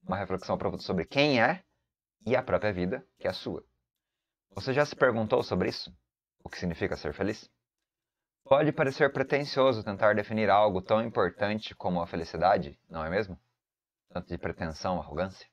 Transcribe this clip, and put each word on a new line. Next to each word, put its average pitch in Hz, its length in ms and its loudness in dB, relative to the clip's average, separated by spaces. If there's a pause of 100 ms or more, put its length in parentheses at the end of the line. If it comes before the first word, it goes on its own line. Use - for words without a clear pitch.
Uma 95 140 -4
reflexão 95 400 -2
profunda 90 260 -4
sobre 90 220 -2
quem 139 380 4
é 160 220 2 (600)
e 117 120 2
a - 60 2
própria - 300 0
vida, 95 340 -2 (120)
que - 80 -6
é 95 40 0
a 95 40 -4
sua. - 320 -8 (840)
Você 127 200 -4
já 143 140 2
se - 100 -12
perguntou 120 460 2
sobre 92 260 0
isso? - 260 -10 (500)
O - 40 -14
que - 100 -14
significa 87 380 -4
ser 78 160 -8
feliz? 98 380 -6 (960)
Pode 143 260 4
parecer 135 420 2
pretensioso 135 680 2
tentar 104 320 2
definir 107 340 0
algo 98 320 6
tão 110 220 2
importante 107 720 -2
como 90 260 -2
a 85 60 -4
felicidade, 82 720 0 (100)
não 80 160 -6
é 80 60 -4
mesmo? 95 260 -2 (720)
Tanto 90 200 -8
de 87 100 -6
pretensão, 85 600 -4
arrogância. 92 520 -8